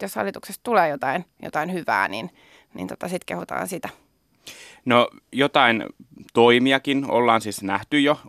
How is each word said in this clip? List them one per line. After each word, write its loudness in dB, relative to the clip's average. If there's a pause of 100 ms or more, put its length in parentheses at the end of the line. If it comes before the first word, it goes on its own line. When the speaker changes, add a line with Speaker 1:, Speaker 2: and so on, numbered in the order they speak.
Speaker 1:
Jos -10
hallituksesta -8
tulee 2
jotain, -4 (180)
jotain -6
hyvää, -2
niin, -10 (440)
niin -10
tota, -10
sit -10
kehutaan -8
sitä. -12 (960)
Speaker 2:
No 4 (220)
jotain 4 (480)
toimiakin 4
ollaan 4
siis -10
nähty -2
jo 2